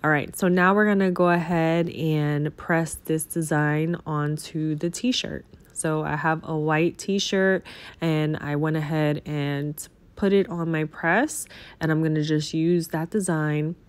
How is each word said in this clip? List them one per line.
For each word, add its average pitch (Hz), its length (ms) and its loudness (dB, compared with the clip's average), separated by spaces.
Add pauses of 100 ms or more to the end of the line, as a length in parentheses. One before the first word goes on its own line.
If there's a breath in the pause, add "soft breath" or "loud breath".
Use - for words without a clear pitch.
All 156 60 4
right, - 260 0
so 190 120 2
now 185 260 4
we're 214 100 4
gonna 196 260 4
go 180 200 2
ahead 170 580 2
and 147 680 0
press 165 480 -2
this 160 180 0
design 156 800 0
onto 151 680 -2
the 170 160 -2
t-shirt. - 560 -4 (260)
So 156 320 -2
I 151 120 -2
have 160 280 0
a 160 100 -6
white 156 440 0
t-shirt 190 680 0 (340 loud breath)
and 156 380 0
I 147 200 -4
went 156 200 0
ahead 151 480 0
and 143 640 -4 (260)
put 196 180 2
it 196 160 4
on 170 220 -2
my 156 140 0
press, 185 640 0 (320 loud breath)
and 160 140 0
I'm 156 100 2
gonna 156 200 2
just 151 320 0
use 165 340 2
that 165 220 -4
design 156 640 0 (120)